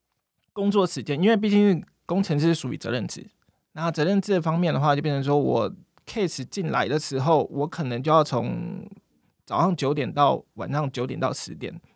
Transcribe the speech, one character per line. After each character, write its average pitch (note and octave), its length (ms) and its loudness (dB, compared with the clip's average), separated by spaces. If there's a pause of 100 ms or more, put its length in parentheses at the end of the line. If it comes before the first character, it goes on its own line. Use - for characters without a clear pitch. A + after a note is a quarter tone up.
(540)
工 G3+ 160 0
作 F#3+ 160 4
时 C3 160 -4
间， D#3 180 -2
因 G3 80 6
为 A3+ 80 6
毕 G#3 140 0
竟 G#3 220 6
是 D#3 140 -2 (200)
工 F#3+ 160 0
程 D3 180 0
师 E3+ 140 4
属 B2+ 180 -6
于 G#2+ 60 -8
责 - 120 -8
任 B2 160 -2
制， - 200 -10 (460)
那 D#3+ 180 -4
责 D#3 140 0
任 G3 160 4
制 G3+ 120 0
的 F3+ 80 4
方 E3 180 0
面 F3 140 2
的 C3+ 60 0
话， D3 180 4
就 C#3+ 60 -2
变 D3+ 120 0
成 C3+ 80 -2
说 D3 140 2
我 B2+ 340 2 (360)
case F3 380 -4
进 D#3+ 260 -6
来 B2 180 0
的 D3 100 0
时 C#3 220 -4
候， D3 320 2
我 C#3 140 -2
可 D#3+ 180 -6
能 B2 180 -4
就 D3+ 80 0
要 D#3 140 6
从 A#2 640 -6 (560)
早 G#2 160 -2
上 F3 160 2
九 C#3 160 -2
点 C3+ 180 -4
到 C#3+ 320 2 (120)
晚 B2 160 -8
上 C#3+ 220 -2
九 B2 120 -4
点 C#3 140 -8
到 - 140 -2
十 - 200 -8
点， A#2+ 280 -12 (160)